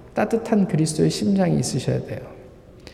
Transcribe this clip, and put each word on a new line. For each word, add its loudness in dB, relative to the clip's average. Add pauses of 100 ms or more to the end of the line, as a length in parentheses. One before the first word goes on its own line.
(140)
따뜻한 0
그리스도의 2
심장이 2
있으셔야 -2
돼요. -10 (720)